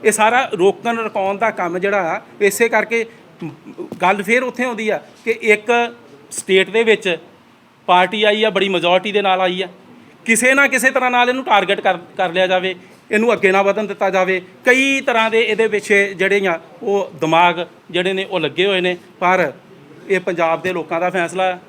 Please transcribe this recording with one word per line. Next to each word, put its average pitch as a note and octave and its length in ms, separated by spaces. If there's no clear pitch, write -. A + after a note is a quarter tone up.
ਇਹ G#3+ 80
ਸਾਰਾ A3 380
ਰੋਕਣ G3 380
ਰਕਾਉਣ G3+ 400
ਦਾ A3 140
ਕੰਮ F3+ 280
ਜਿਹੜਾ F#3+ 380
ਆ, - 40
ਇਸੇ G#3 280
ਕਰਕੇ A3 360
ਗੱਲ G3 220
ਫਿਰ A#3 200
ਉੱਥੇ B3 200
ਆਉਂਦੀ A3+ 260
ਆ E3 120
ਕਿ A#3 160
ਇੱਕ A#3 540
ਸਟੇਟ F#3+ 380
ਦੇ A3 140
ਵਿੱਚ G3 340
ਪਾਰਟੀ F#3 380
ਆਈ G#3+ 200
ਆ, A3 60
ਬੜੀ G3 200
ਮੈਜੋਰਟੀ F3+ 420
ਦੇ G3+ 100
ਨਾਲ F#3+ 200
ਆਈ F3+ 200
ਆ, F#3 60
ਕਿਸੇ A3+ 280
ਨਾ C#4 140
ਕਿਸੇ C4 240
ਤਰ੍ਹਾਂ B3+ 200
ਨਾਲ B3 180
ਇਹਨੂੰ B3+ 140
ਟਾਰਗੇਟ G3 380
ਕਰ, F#3 160
ਕਰ F#3 140
ਲਿਆ F#3 160
ਜਾਵੇ, F#3 280
ਇਹਨੂੰ A3 220
ਅੱਗੇ F#3+ 180
ਨਾ G3 100
ਵਧਣ G3 220
ਦਿੱਤਾ G3+ 260
ਜਾਵੇ। F#3 320
ਕਈ C4+ 360
ਤਰ੍ਹਾਂ A3+ 280
ਦੇ A3+ 120
ਇਹਦੇ A3 260
ਪਿੱਛੇ G3+ 460
ਜਿਹੜੇ G3 340
ਆ E3 120
ਉਹ G3 360
ਦਿਮਾਗ E3 460
ਜਿਹੜੇ F3+ 220
ਨੇ F#3+ 120
ਉਹ F#3 140
ਲੱਗੇ D#3 260
ਹੋਏ F#3+ 160
ਨੇ, F3+ 160
ਪਰ F3+ 320
ਇਹ F#3 100
ਪੰਜਾਬ E3 420
ਦੇ F3+ 120
ਲੋਕਾਂ E3 260
ਦਾ F3+ 100
ਫੈਸਲਾ F3 340
ਹੈ। F3+ 260